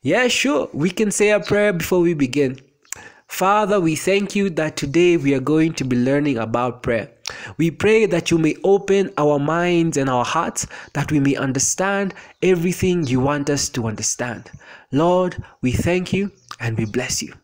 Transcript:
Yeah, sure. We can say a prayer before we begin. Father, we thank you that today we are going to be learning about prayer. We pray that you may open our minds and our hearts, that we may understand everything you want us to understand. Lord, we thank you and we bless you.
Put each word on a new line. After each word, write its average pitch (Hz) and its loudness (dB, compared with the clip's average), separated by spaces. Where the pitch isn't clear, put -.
Yeah, 220 2
sure. 269 0
We 165 -2
can 208 0
say 208 2
a 208 2
prayer 208 0
before 180 0
we 175 2
begin. 135 0
Father, 202 0
we 160 0
thank 196 -2
you 196 0
that 156 -4
today 170 2
we 139 2
are 135 2
going 156 2
to 139 -6
be 127 0
learning 139 2
about 117 -2
prayer. 117 -2
We 160 2
pray 220 4
that 170 -2
you 170 4
may 156 2
open 196 2
our 147 2
minds 165 2
and 135 0
our 123 2
hearts, - -4
that 139 -4
we 151 2
may 139 2
understand 190 -2
everything 175 2
you 127 0
want 143 0
us 143 0
to 117 -4
understand. 110 -6
Lord, 180 0
we 127 0
thank 175 -2
you 190 -2
and 113 -4
we 113 -2
bless 120 -6
you. - -14